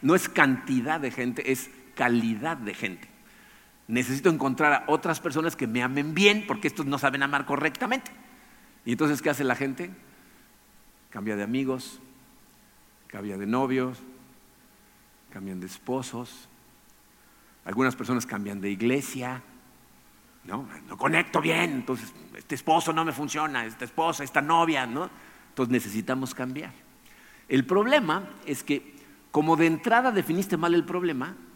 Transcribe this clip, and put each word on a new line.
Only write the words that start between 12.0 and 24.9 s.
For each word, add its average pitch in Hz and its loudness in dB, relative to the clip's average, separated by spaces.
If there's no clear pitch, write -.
cambia 101 -8
de 101 -6
novios, 127 0
cambian 98 -10
de 92 -10
esposos. 123 -8
Algunas 123 0
personas 120 -4
cambian 101 -8
de 101 -4
iglesia, 127 -2
¿no? 110 -10
"No - -12
conecto 165 2
bien, 165 0
entonces 123 -6
este - -10
esposo 165 2
no 160 2
me 156 -2
funciona, 143 -2
esta 110 -10
esposa, 160 -2
esta 139 2
novia", 160 4
¿no? 135 -4